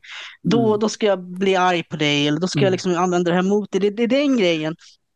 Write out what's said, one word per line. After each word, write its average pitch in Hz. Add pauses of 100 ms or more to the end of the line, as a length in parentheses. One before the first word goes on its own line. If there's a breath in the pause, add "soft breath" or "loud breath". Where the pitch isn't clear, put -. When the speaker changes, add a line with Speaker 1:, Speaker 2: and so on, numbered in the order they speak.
(440 loud breath)
Speaker 1:
Då, 226
Speaker 2:
Mm. 214
Speaker 1:
då 214
ska -
jag 190
bli 185
arg 180
på -
dig, 147
eller 151
då 180
ska 156
jag 143
Speaker 2:
Mm. 190
Speaker 1:
liksom 180
använda 175
det 175
här 180
mot 202
dig." 190
Det, 202
det 214
är 226
den 269
grejen. 165 (400 loud breath)